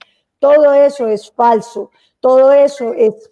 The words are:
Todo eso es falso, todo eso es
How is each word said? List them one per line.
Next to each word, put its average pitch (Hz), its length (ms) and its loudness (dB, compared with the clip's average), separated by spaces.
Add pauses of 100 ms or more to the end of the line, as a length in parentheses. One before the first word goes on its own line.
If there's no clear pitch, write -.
(380)
Todo 285 360 2
eso 277 340 0
es 208 220 -8
falso, 226 600 -4 (300)
todo 262 320 2
eso 277 400 -2
es 220 400 -4